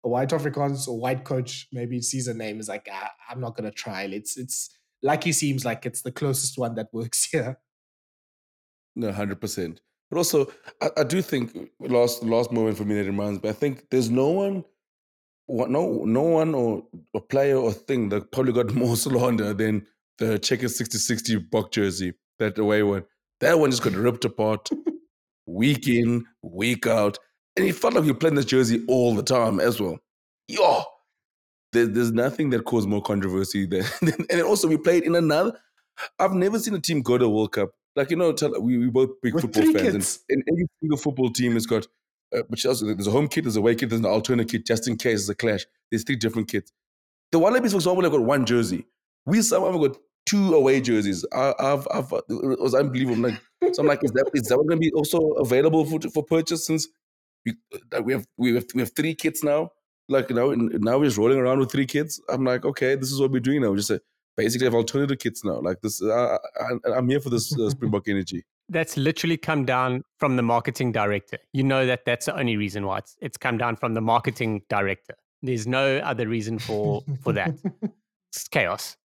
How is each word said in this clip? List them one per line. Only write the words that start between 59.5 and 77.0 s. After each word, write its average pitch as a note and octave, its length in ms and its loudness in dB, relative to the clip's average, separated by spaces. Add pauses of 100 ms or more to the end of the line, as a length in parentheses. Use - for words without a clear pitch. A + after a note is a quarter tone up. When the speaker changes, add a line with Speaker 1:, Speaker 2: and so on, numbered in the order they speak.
Speaker 2:
Like, C3+ 200 2
now, B2+ 260 2
now A#2 440 0
we're D3+ 60 4
just A2 120 2
rolling B2 200 4
around C3 220 2
with C3 120 0
three C#3 140 0
kits. D3 340 -4 (100)
I'm C3 140 -2
like, B2 220 0
"Okay, C#3 300 0
this C3 160 -4
is C3+ 100 -4
what C3+ 100 4
we're C3 80 2
doing C3+ 220 2
now. G#2+ 100 4
We G2 60 2
just, G2+ 140 -2
uh, F#2 80 0 (360)
basically A#2+ 300 0
have A#2 100 4
alternative C#3 440 0
kits - 260 -6
now. D2 160 -2
Like, F#2 200 -2
this, G#2 220 -4
I, A2+ 320 2
I, - 20 -2 (580)
I'm B2+ 120 2
here C#3 140 2
for C3+ 80 -8
this, A#2+ 280 -2
uh, A2 120 0
Speaker 1:
<laughs> C3+ 60 -2
Speaker 2:
Springbok A2 320 -2
energy." F#2 380 -4 (240)
Speaker 3:
That's - 280 -4
literally D#3+ 400 0
come D3+ 280 -2
down B2+ 380 0 (160)
from C3+ 180 0
the B2 40 2
marketing A#2+ 520 0
director. G#2 440 -2 (140)
You C3+ 120 0
know C3+ 220 2
that B2 200 -2
that's A#2+ 220 -2
the - 120 -4
only A#2+ 180 0
reason G2+ 280 -4
why G2 140 -4
it's, - 220 -16
it's A#2 160 -10
come A#2+ 200 -2
down A#2 180 -2
from A2+ 180 -4
the A2+ 80 -2
marketing A2+ 680 0
director. G2+ 460 -4 (260)
There's A#2+ 260 -4
no C3+ 300 2
other A#2+ 320 -4
reason A2+ 300 -4
for, G#2+ 420 -2 (200)